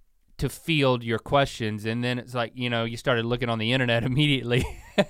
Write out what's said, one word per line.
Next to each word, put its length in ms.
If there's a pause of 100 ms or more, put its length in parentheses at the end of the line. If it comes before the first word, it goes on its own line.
(380)
to 120
field 540
your 160
questions. 640
And 180
then 140
it's 160
like, 220
you 120
know, 160
you 140
started 280
looking 220
on 120
the 140
internet 300
<laughs> 80
immediately. 540 (320)
<laughs> 120